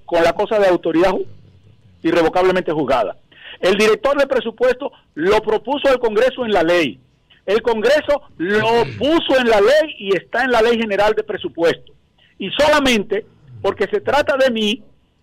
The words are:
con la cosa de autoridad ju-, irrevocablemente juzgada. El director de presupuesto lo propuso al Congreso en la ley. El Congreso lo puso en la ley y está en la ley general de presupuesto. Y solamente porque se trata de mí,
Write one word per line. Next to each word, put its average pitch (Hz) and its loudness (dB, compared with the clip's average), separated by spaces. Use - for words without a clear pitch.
con 170 0
la 170 2
cosa 208 -2
de 196 4
autoridad 175 0
ju-, 381 -6
irrevocablemente 180 0
juzgada. 127 -2
El 180 2
director 220 2
de 277 2
presupuesto 247 -2
lo 196 2
propuso 220 -2
al 254 2
Congreso 240 0
en 220 -4
la 185 2
ley. 165 0
El 214 0
Congreso 254 0
lo 220 0
puso 277 0
en 240 0
la 214 4
ley 302 2
y 190 -2
está 233 -4
en 254 -2
la 233 2
ley 240 2
general 214 0
de 208 -2
presupuesto. 165 -4
Y 190 -8
solamente 262 0
porque 196 -2
se 208 -4
trata 294 0
de 262 2
mí, 220 -4